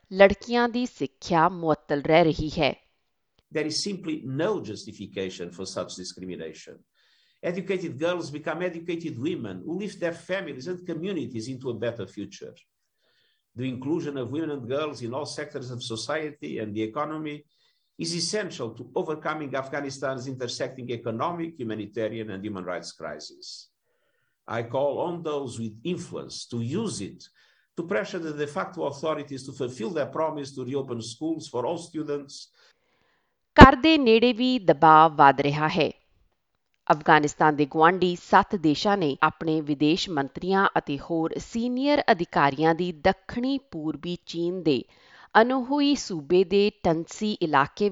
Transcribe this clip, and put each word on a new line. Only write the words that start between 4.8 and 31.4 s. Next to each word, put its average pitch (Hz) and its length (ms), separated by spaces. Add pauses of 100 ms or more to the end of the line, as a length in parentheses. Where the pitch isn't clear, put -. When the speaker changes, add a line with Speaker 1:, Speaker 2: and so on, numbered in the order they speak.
Speaker 2:
for 92 160
such 92 260
discrimination. 80 800 (600)
Educated 170 680
girls 160 320
become 170 320
educated 165 560
women 110 400
who 185 160
lift 185 240
their 170 100 (140)
families 165 420
and 175 160
communities 151 640
into 117 240
a - 80
better 104 320
future. 90 380 (1040)
The 131 80
inclusion 139 520
of 123 140
women 156 200
and 127 180
girls 147 340
in 117 120
all 151 120
sectors 139 460
of 120 80
society 147 680 (140)
and 104 120
the 110 80
economy 151 480 (640)
is 165 200
essential 160 580
to 123 100 (140)
overcoming 151 600
Afghanistan's 135 720
intersecting 127 640
economic, 165 600
humanitarian, 110 800
and 98 120
human 92 220
rights 85 320
crisis. 76 500 (960)
I 117 160 (140)
call 135 320
on 170 200
those 135 360
with 113 320
influence 73 440 (140)
to 117 160
use 147 400
it - 200 (460)
to 170 160
pressure 190 380
the 147 160
de 143 100
facto 160 380
authorities 143 560
to 123 120
fulfill 170 380
their 127 180
promise 147 400
to 127 140
reopen 127 400
schools 156 420